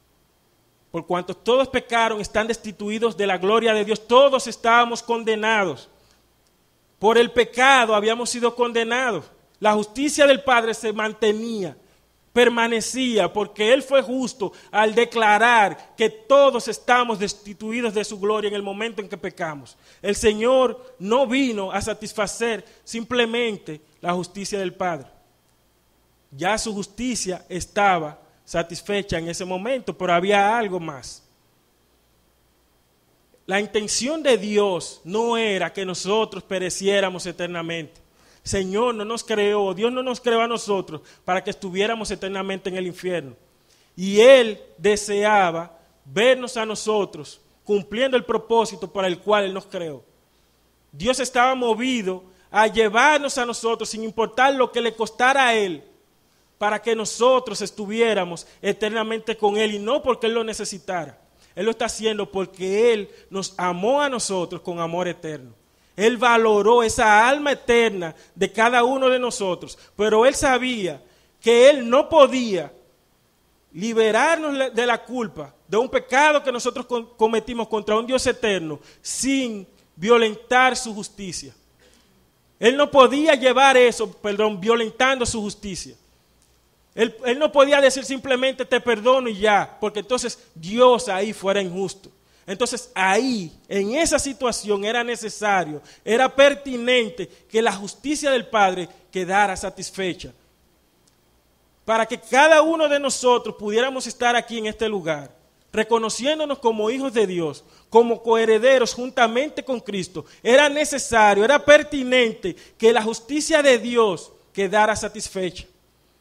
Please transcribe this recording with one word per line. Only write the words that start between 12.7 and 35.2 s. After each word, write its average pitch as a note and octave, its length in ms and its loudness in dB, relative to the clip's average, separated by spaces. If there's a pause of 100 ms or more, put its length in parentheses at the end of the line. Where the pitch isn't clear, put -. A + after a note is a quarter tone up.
porque G#3 400 0
Él C#4 80 2
fue C4+ 220 2
justo A#3+ 500 -6 (160)
al G#3+ 240 0
declarar A3 1040 2
que A3+ 120 0
todos C4+ 580 4
estamos A#3+ 500 0
destituidos G#3+ 760 -6
de G#3 100 -2
su G#3 140 -12
gloria G#3 300 -2
en G3+ 40 -8
el G3+ 80 -6
momento G3+ 400 -8
en F#3 80 -12
que G3+ 80 -12
pecamos. D#3+ 600 -10 (240)
El G3+ 140 -2
Señor A#3+ 840 0
no A#3 260 0
vino A3 460 -2
a G3 100 -4
satisfacer G#3+ 800 -6 (200)
simplemente A#3 1000 -4 (180)
la F3 140 -4
justicia F#3 460 -8
del F#3 140 -6
Padre. E3+ 340 -6 (1200)
Ya F3 280 -2
su A3 140 -6
justicia G3+ 800 -8
estaba F3 680 -2 (260)
satisfecha F3+ 720 -6
en E3 100 -6
ese E3+ 160 -8
momento, G3 540 -6
pero F3+ 160 0
había G3+ 420 4
algo G3+ 240 -4
más. D#3 440 -14 (2250)
La F#3+ 140 -2
intención G#3+ 640 -4
de C4 140 2
Dios G3+ 680 -2
no A3+ 340 -2